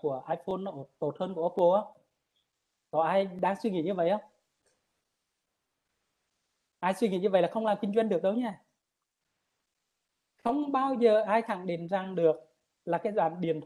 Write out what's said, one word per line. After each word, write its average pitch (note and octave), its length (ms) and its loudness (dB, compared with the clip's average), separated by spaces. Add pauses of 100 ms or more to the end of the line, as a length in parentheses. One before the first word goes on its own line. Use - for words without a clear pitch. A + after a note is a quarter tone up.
của C3+ 280 -4
iPhone F#3 280 -6
nó F#3+ 160 -8 (260)
tốt D3 200 -4
hơn F#3 140 -6
của E3 120 -2
Oppo F3 300 4
á? G#3+ 60 2 (1120)
Có D#3 120 2
ai G3 220 2
đang F3+ 360 -2
suy A#3 80 -2
nghĩ F3+ 120 -2
như F#3 120 -2
vậy F3 160 2
không? G#3 220 -2 (2500)
Ai F#3 140 0
suy G#3+ 160 0
nghĩ F#3 100 -2
như G3+ 100 0
vậy F#3+ 120 4
là E3+ 120 2
không A3 120 -2
làm G3+ 160 0
kinh G3+ 140 -2
doanh A3 140 2
được F3 120 0
đâu F#3+ 120 0
nha. A3+ 280 -6 (1800)
Không C#4 280 -2
bao C4+ 220 0
giờ A3 280 4
ai G#3+ 200 2
khẳng F#3+ 260 -6
định E3+ 200 -4
rằng F#3 280 -4
được E3 200 4 (500)
là E3+ 120 0
cái G#3 160 -6
dàn F3 280 0
điện D#3+ 240 -2